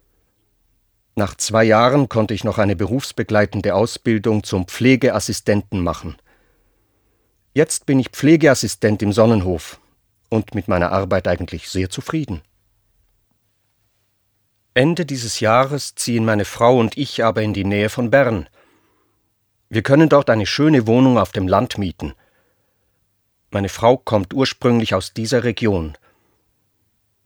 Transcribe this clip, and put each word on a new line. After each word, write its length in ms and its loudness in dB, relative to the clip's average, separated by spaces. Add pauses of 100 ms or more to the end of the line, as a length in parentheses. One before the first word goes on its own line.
(1160)
Nach 180 -4
zwei 300 0
Jahren 440 4
konnte 260 -2
ich 100 -6
noch 140 -2
eine 180 2
berufsbegleitende 960 -2
Ausbildung 720 0
zum 240 -4
Pflegeassistenten 1120 -2
machen. 340 -6 (1400)
Jetzt 320 -2
bin 140 2
ich 120 -2
Pflegeassistent 920 2
im 100 0
Sonnenhof 680 0 (480)
und 260 -4
mit 140 -6
meiner 240 0
Arbeit 340 -2
eigentlich 420 -6
sehr 220 -4
zufrieden. 500 -8 (2250)
Ende 300 2
dieses 360 -8
Jahres 560 0
ziehen 280 -2
meine 200 0
Frau 340 2
und 180 0
ich 280 -4
aber 180 0
in 120 -4
die 100 -4
Nähe 240 0
von 240 -4
Bern. 360 2 (1200)
Wir 140 -2
können 260 4
dort 220 4
eine 160 0
schöne 400 2
Wohnung 320 4
auf 140 0
dem 160 -4
Land 280 0
mieten. 380 -8 (1400)
Meine 200 -4
Frau 260 2
kommt 380 -4
ursprünglich 600 0
aus 200 -4
dieser 280 -2
Region. 540 -2 (1300)